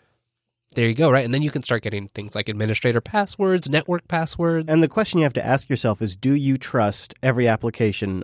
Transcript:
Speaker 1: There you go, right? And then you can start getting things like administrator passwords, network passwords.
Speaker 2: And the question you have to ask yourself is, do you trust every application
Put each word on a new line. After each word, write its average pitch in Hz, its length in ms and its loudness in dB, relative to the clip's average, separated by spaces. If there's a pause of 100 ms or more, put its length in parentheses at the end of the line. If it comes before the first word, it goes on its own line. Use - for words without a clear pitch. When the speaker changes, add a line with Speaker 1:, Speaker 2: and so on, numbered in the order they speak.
(720)
Speaker 1:
There 117 160 0
you 113 40 0
go, 151 160 4
right? 131 140 4
And 120 100 -2
then 139 80 0
you 147 100 -2
can 135 120 -6
start 113 200 -2
getting 101 260 -6
things 104 260 -12
like 104 140 -4
administrator 107 500 0
passwords, 190 680 0
network 165 400 -2
passwords. 165 580 -2
Speaker 2:
And 156 160 4
the 156 60 4
question 202 300 0
you 160 40 4
have 143 100 2
to - 120 -2
ask 131 240 0
yourself 117 320 0
is, 101 160 -4
do 131 160 2
you 135 240 2
trust 107 560 -2 (100)
every 127 240 2
application 107 760 -2